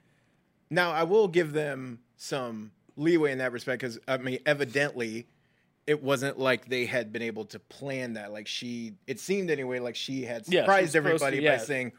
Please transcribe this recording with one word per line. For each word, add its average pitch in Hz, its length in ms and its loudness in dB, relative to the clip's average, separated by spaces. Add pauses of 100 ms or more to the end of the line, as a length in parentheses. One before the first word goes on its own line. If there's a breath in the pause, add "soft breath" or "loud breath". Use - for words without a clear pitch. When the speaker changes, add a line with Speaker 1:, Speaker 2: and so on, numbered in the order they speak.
(720)
Speaker 1:
Now, 175 200 2
I 160 120 2
will 202 240 4
give 165 260 2
them 131 460 -4 (180)
some 117 540 -6 (240)
leeway 156 360 4
in 131 80 -2
that 127 120 0
respect 120 300 -4
'cause, 120 260 -6
I 131 100 2
mean, 127 300 -4
evidently, 123 800 0 (600)
it 151 160 2
wasn't 135 360 0
like 131 280 2
they 123 180 -2
had 117 280 -2
been 113 100 -6
able 110 220 -6
to 104 140 -16
plan 131 540 -8
that. 104 180 -10
Like, 107 160 -12
she, 120 460 -6 (140)
it 135 120 -6
seemed 190 320 -2
anyway 127 280 -2
like 120 160 -6
she 135 280 -6
had 117 240 -8
Speaker 2:
Yeah, 165 40 -6
she 180 100 6
was 123 40 2
Speaker 1:
surprised 190 260 6
Speaker 2:
supposed - 20 2
to, 160 320 4
Speaker 1:
everybody 135 140 2
by 147 140 6
Speaker 2:
yeah. 131 40 4
Speaker 1:
saying, 123 420 -2